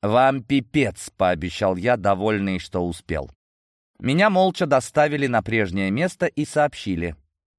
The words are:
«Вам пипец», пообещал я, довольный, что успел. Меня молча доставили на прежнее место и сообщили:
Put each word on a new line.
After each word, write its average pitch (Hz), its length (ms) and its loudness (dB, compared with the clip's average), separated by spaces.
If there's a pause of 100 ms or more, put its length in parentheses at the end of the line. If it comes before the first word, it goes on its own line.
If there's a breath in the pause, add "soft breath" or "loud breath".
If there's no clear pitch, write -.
«Вам 127 440 2
пипец», 139 720 -2
пообещал 90 580 0
я, 110 220 0
довольный, 98 640 0
что 87 260 -4
успел. 80 420 -6 (680)
Меня 165 320 2
молча 185 360 2
доставили 143 600 2
на 120 160 0
прежнее 98 480 0
место 170 360 -2
и 151 180 -4
сообщили: 92 720 -2 (420)